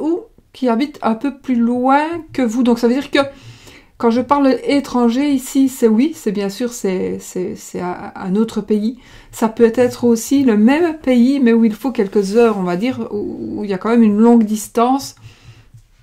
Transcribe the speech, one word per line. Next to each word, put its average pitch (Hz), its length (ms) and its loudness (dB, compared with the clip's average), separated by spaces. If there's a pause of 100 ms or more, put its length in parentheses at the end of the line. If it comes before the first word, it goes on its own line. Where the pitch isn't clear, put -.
ou 320 200 -4 (320)
qui - 160 -4
habitent 240 340 -2
un 226 120 0
peu 277 240 -6
plus 254 180 -4
loin 247 500 2 (260)
que 269 100 -2
vous. 240 200 0
Donc 240 160 2
ça 240 80 0
veut 233 80 4
dire 285 160 -4
que 285 100 0 (760)
quand 233 140 0
je 233 100 0
parle 269 440 2
étranger 269 680 0
ici, 269 360 0
c'est 247 200 0
oui, 240 260 2
c'est - 180 -6
bien 196 180 -4
sûr, 240 220 -6
c'est, 190 460 -4
c'est, 185 380 -10
c'est - 240 -12
à, 180 360 -10
un 190 200 -4
autre 226 240 -2
pays. 214 380 -2 (340)
Ça - 160 -2
peut 226 260 2
être 247 300 0
aussi 240 400 2
le 226 120 4
même 302 420 2
pays, 254 420 2
mais 233 120 4
où 226 120 4
il 220 100 2
faut - 180 -6
quelques 196 440 0
heures, 226 220 4
on 185 40 -4
va 180 140 -2
dire, 233 340 -6
où, 208 500 -8
où 208 40 -6
il 202 60 -6
y 190 40 -2
a 185 40 -6
quand 214 120 -4
même 233 120 4
une 208 160 4
longue 233 260 6
distance 233 720 -2 (880)